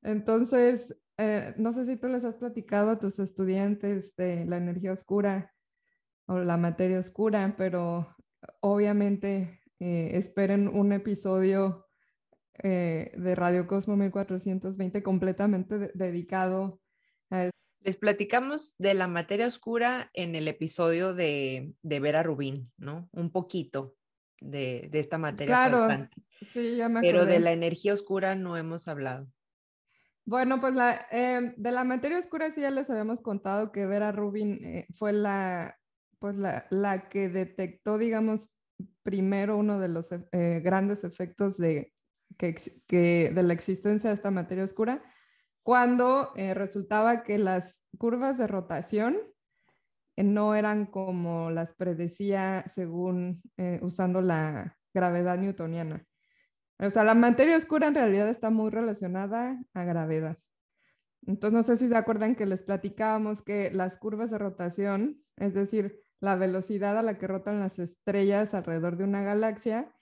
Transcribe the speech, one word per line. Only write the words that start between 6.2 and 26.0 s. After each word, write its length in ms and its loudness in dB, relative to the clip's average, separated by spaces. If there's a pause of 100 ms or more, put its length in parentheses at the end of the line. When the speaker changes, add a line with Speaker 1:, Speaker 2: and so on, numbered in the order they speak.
Speaker 1:
o 120 -2
la 180 2
materia 420 2
oscura, 580 0
pero 580 -2 (440)
obviamente, 1000 0 (180)
eh, 360 -2
esperen 520 2
un 240 4
episodio, 960 0 (720)
eh, 560 0
de 160 0
Radio 320 2
Cosmo 300 -2
mil 160 2
cuatrocientos 680 -4
veinte 240 -2
completamente 760 0
de-, 160 -6
dedicado 840 -2 (520)
a 180 0 (320)
Speaker 2:
Les 160 -2
platicamos 800 0
de 160 2
la 140 2
materia 400 -2
oscura 680 -2
en 220 -6
el 120 -4
episodio 680 0
de, 680 -2
de 180 -4
Vera 220 2
Rubín, 560 -4
¿no? 340 -12
Un 200 -6
poquito 640 -6 (440)
de, 520 -8
de 80 0
esta 180 -4
materia 300 -4
Speaker 1:
Claro, 320 4
Speaker 2:
faltante. 360 0 (380)